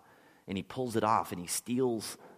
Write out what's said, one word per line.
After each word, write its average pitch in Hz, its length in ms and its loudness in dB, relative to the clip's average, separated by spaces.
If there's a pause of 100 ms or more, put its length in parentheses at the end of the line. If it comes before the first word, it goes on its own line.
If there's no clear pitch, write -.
(460)
And 98 120 -4
he 90 40 -2
pulls 127 320 -6
it 110 100 4
off, 107 280 4
and 87 80 -6
he 87 60 -10
steals 120 720 0 (200)